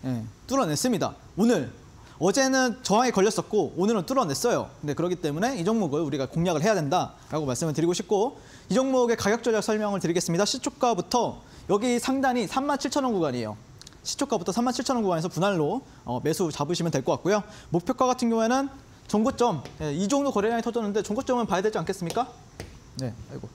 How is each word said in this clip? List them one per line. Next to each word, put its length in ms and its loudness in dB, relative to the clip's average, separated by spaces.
예, 180 -2
뚫어냈습니다. 680 0
오늘, 340 2
어제는 640 2
저항에 280 4
걸렸었고 640 2
오늘은 280 2
뚫어냈어요. 640 0
네, 120 -4
그렇기 220 0
때문에 420 -2
이 60 -4
종목을 380 0
우리가 260 -2
공략을 340 0
해야 140 4
된다라고 720 -2
말씀을 280 -2
드리고 200 2
싶고, 460 0
이 60 -2
종목의 420 2
가격 260 0
전략 200 2
설명을 400 -2
드리겠습니다. 420 0
시초가부터 1000 0
여기 280 2
상단이 500 0
삼만 320 -2
칠천 260 0
원 80 0
구간이에요. 420 -2
시초가부터 480 -2
삼만 220 0
칠천 240 -2
원 60 0
구간에서 260 0
분할로, 520 0
어, 180 -4
매수 300 0
잡으시면 400 -2
될 140 0
것 80 2
같고요. 280 0
목표가 360 0
같은 240 0
경우에는 380 2
정고점, 560 2
예, 120 -2
이 160 0
정도 220 2
거래량이 300 2
터졌는데 420 -2
정고점은 420 0
봐야 160 0
되지 160 0
않겠습니까? 500 -2
네, 160 -6
아이고. 240 -12